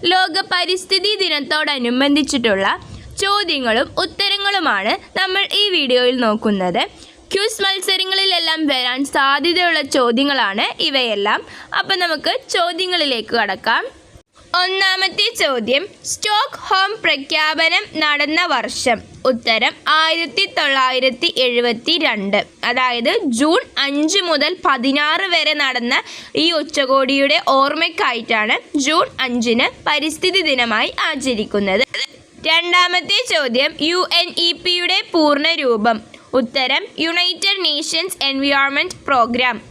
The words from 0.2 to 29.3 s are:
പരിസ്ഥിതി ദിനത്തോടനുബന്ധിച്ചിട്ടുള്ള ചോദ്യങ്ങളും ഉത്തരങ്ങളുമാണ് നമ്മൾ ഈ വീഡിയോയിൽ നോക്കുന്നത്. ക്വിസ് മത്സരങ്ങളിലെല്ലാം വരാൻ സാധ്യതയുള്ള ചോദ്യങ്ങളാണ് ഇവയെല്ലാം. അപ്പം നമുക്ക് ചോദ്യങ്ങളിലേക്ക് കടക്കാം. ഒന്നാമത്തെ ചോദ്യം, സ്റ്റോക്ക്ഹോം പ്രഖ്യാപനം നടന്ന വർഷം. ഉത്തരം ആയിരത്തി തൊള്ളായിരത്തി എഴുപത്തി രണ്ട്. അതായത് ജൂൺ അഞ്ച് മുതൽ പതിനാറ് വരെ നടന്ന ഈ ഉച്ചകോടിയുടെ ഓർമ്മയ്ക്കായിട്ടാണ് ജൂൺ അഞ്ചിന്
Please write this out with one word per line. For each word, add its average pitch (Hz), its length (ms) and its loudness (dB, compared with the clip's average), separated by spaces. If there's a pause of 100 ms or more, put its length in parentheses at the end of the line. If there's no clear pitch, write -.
പരിസ്ഥിതി 370 600 -2 (100)
ദിനത്തോടനുബന്ധിച്ചിട്ടുള്ള 285 1400 0 (560)
ചോദ്യങ്ങളും 320 640 0 (160)
ഉത്തരങ്ങളുമാണ് 381 920 0 (240)
നമ്മൾ 381 240 0 (180)
ഈ - 20 4 (120)
വീഡിയോയിൽ 247 500 2
നോക്കുന്നത്. 208 560 0 (520)
ക്വിസ് 403 320 -2
മത്സരങ്ങളിലെല്ലാം 381 960 0 (120)
വരാൻ 254 260 -2 (140)
സാധ്യതയുള്ള 311 680 2 (140)
ചോദ്യങ്ങളാണ് 247 720 2 (220)
ഇവയെല്ലാം. 233 520 0 (380)
അപ്പം 381 260 0
നമുക്ക് 320 300 -2 (220)
ചോദ്യങ്ങളിലേക്ക് 339 840 -2
കടക്കാം. 220 420 0 (760)
ഒന്നാമത്തെ 381 680 0 (160)
ചോദ്യം, 262 420 0 (260)
സ്റ്റോക്ക്ഹോം 415 840 0 (120)
പ്രഖ്യാപനം 311 800 0 (180)
നടന്ന 294 400 0 (120)
വർഷം. 240 440 -2 (320)
ഉത്തരം 240 440 0 (280)
ആയിരത്തി 330 440 0 (120)
തൊള്ളായിരത്തി 262 720 0 (160)
എഴുപത്തി 240 480 0 (120)
രണ്ട്. 208 320 0 (320)
അതായത് 247 420 0 (280)
ജൂൺ 320 220 4 (240)
അഞ്ച് 302 340 0 (100)
മുതൽ 302 220 2 (140)
പതിനാറ് 294 720 0
വരെ 302 180 2 (100)
നടന്ന 247 320 -2 (480)
ഈ - 20 4 (140)
ഉച്ചകോടിയുടെ 277 800 2 (200)
ഓർമ്മയ്ക്കായിട്ടാണ് 269 1000 0 (300)
ജൂൺ 320 200 2 (200)
അഞ്ചിന് 240 400 2 (200)